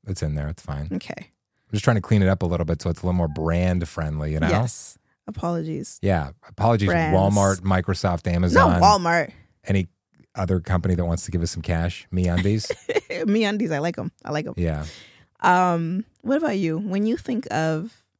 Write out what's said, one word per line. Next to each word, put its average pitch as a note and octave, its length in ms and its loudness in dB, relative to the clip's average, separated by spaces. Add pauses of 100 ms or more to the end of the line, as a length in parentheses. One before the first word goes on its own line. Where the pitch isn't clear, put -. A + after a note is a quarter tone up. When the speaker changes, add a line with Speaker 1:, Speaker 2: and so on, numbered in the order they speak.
Speaker 1:
It's F#2 160 -6
in D2+ 120 -2
there. D2 140 -4
It's E2 140 -10
fine. D2 300 -8
Speaker 2:
Okay. - 240 -10
Speaker 1:
I'm - 560 -18
just G#2 100 -4
trying A#2 140 4
to F#2 60 0
clean G#2+ 200 4
it F#2 60 6
up G2 140 2
a F2+ 40 0
little E2 200 0
bit E2 160 -2
so F2 80 -2
it's E2 100 -4
a F#2 60 -4
little F2+ 100 2
more F2 100 2
brand E2+ 640 0
friendly, D2+ 440 -4
you D#2 60 -2
know? D#2 120 0
Speaker 2:
Yes. - 480 -2 (280)
Apologies. E3+ 760 -6
Speaker 1:
Yeah. E2 300 0 (140)
Apologies, G#2+ 420 2
Speaker 2:
Brands. F#2+ 300 2
Speaker 1:
Walmart, G2 440 4
Microsoft, F#2 680 0
Amazon. F2 480 4
Speaker 2:
No, F3+ 80 6
Walmart. E3+ 460 2 (320)
Speaker 1:
Any G3 240 0 (460)
other F#2 260 0
company F2+ 340 0
that E2+ 120 0
wants E2+ 180 -2
to - 60 -8
give F2 120 -2
us E2+ 80 -2
some E2+ 120 -8
cash? F2 500 -2
MeUndies? F#2 580 0 (400)
Speaker 2:
<laughs> - 0 - (140)
MeUndies, G#3 480 0
I C#3+ 60 -2
like E3 200 -4
'em. - 140 -6 (140)
I - 40 -8
like D3+ 160 -4
'em. - 120 -10
Speaker 1:
Yeah. D#2 260 -2 (560)
Speaker 2:
Um, F3+ 640 2 (160)
what C4+ 160 0
about D4 220 -2
you? D#3+ 200 -2
When G3+ 280 -2
you A#3+ 100 0
think - 340 -6
of D#3+ 540 -4 (160)